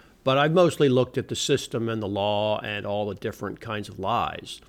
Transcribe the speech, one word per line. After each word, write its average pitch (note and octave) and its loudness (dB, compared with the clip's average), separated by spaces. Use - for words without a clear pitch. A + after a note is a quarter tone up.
but C3 4
I've D3+ 4
mostly D#3+ 6
looked B2 2
at A#2+ -4
the A#2+ -6
system B2 -2
and A2 -4
the G2 -4
law G#2 0
and G#2 -6
all G2+ -2
the G2 -4
different G2+ -8
kinds G#2 -6
of G2 -16
lies. F#2+ -4